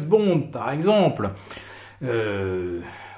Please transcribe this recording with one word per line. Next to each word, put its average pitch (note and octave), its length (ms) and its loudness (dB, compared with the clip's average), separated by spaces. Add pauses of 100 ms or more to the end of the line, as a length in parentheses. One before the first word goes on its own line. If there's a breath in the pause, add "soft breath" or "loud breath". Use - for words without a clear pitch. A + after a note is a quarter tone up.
Bond, F#3+ 420 4
par A#2+ 200 -4
exemple. D#3+ 580 4 (720 loud breath)
Euh... G2 800 -2 (360 loud breath)